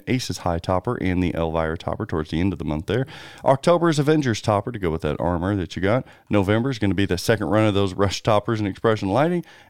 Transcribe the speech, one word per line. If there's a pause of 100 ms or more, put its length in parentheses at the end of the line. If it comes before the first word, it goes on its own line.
Aces
High
Topper
and
the
Elvira
Topper
towards
the
end
of
the
month
there. (380)
October
is
Avengers
Topper
to
go
with
that
armor
that
you
got. (240)
November
is
gonna
be
the
second
run
of
those
Rush
Toppers
and
Expression
Lighting. (260)